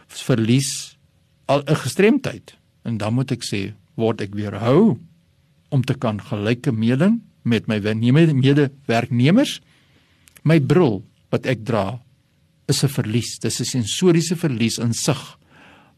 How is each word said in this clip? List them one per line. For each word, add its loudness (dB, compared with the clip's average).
verlies -2
al 2
'n 2
gestremdheid? 0
En -6
dan -4
moet -2
ek -6
sê, -6
word 0
ek -10
weerhou 2
om 2
te -2
kan -4
gelyke -4
meeding 0
met 0
my -2
wen-, -2
medewerknemers? 2
My 4
bril 2
wat -4
ek -4
dra -2
is 0
'n 4
verlies. -4
Dis -6
'n -6
sensoriese 0
verlies -2
in -2
sig. -4